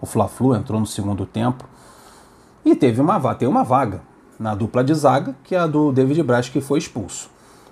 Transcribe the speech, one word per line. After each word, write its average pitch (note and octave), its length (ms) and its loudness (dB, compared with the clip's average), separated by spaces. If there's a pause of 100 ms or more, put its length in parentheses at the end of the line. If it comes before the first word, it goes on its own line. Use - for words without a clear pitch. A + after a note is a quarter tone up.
o - 60 -10
Fla-Flu, A#2 480 0
entrou G#2 240 -2
no G#2+ 80 0
segundo G2 400 -4
tempo. B2+ 380 -4 (1000)
E D#4+ 100 6
teve A#2 260 2
uma F3+ 180 2
va-, A#2 160 -2
tem B2 140 0
uma - 160 2
vaga A#2 380 0 (360)
na A2 160 -4
dupla A#2 300 0
de C#3+ 80 2
zaga, D3 420 2 (100)
que - 100 -4
é F3+ 40 2
a E3+ 80 2
do D3+ 260 2
David C3+ 300 2
Braz, B2 260 0
que D3 120 -4
foi C#3+ 180 -2
expulso. - 520 -8 (420)